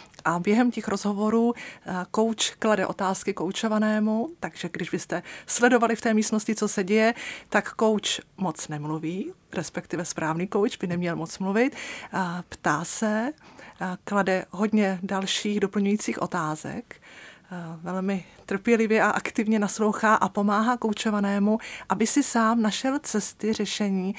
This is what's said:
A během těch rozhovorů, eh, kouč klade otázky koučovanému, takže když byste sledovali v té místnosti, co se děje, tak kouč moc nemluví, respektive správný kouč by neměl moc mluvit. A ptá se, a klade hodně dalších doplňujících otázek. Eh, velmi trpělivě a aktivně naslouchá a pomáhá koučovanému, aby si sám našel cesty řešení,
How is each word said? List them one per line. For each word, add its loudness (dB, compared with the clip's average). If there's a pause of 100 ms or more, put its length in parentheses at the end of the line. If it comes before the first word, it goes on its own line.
(260)
A 2
během 4
těch -8
rozhovorů, 2 (320)
eh, -4 (180)
kouč 0 (100)
klade 2
otázky -2
koučovanému, 0 (100)
takže -8
když -6
byste -4 (240)
sledovali 4
v -6
té 2
místnosti, 2
co 0
se -2
děje, 4 (360)
tak 0
kouč 2 (180)
moc -4
nemluví, -6 (220)
respektive -6
správný -2
kouč 0
by -4
neměl -2
moc -8
mluvit. 0 (380)
A -4
ptá 0
se, 0 (480)
a -4
klade 0
hodně 2
dalších -2
doplňujících 0
otázek. -4 (560)
Eh, -10 (280)
velmi -4 (200)
trpělivě 2
a 4
aktivně 0
naslouchá 2
a 2
pomáhá 2
koučovanému, 0 (320)
aby 2
si 4
sám 2
našel 0
cesty -2
řešení, -2